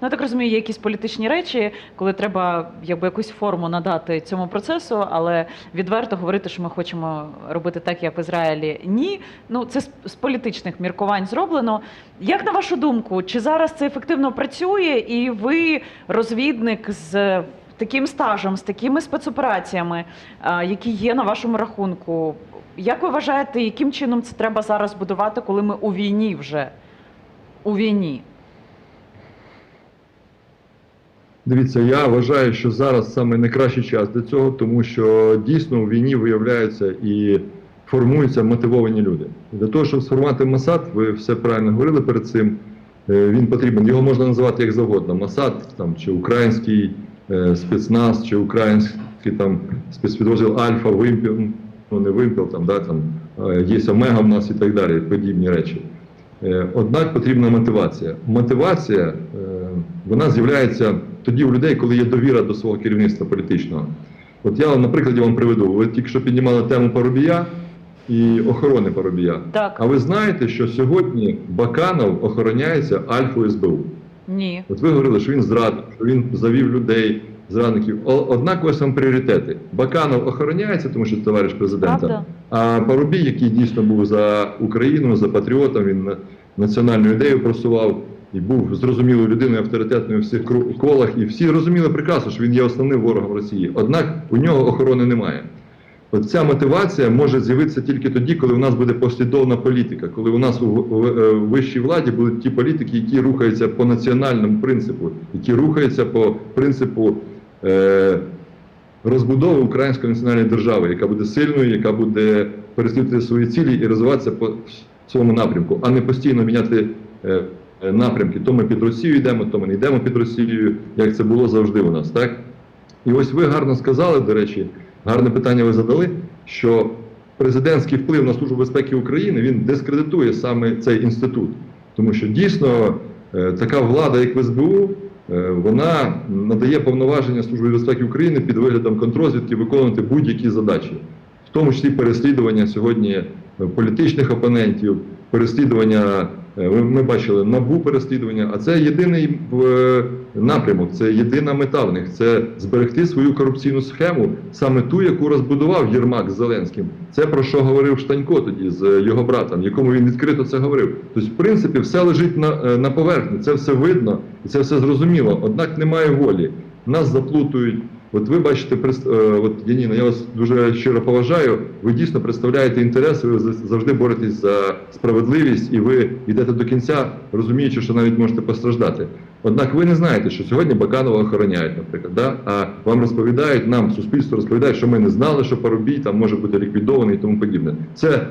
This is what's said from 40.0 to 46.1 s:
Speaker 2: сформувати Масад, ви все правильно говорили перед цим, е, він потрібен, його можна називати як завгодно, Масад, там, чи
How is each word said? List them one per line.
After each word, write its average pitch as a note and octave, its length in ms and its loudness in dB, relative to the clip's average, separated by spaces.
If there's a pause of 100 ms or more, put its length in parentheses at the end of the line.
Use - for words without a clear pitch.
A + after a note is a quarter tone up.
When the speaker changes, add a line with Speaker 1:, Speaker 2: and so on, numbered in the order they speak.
Speaker 2:
сформувати C3+ 420 0
Масад, C3 360 0 (120)
ви A2 180 0
все G#2+ 240 -4
правильно A2 360 0
говорили C#3 300 2
перед A#2 260 -2
цим, G#2+ 300 0 (520)
е, G2+ 200 4
він A#2 180 4
потрібен, A#2 400 2
його B2+ 140 4
можна B2+ 260 4
називати B2 360 2
як A2 80 2
завгодно, G2+ 440 0
Масад, G2+ 520 -4 (100)
там, E2+ 180 -4
чи - 160 -6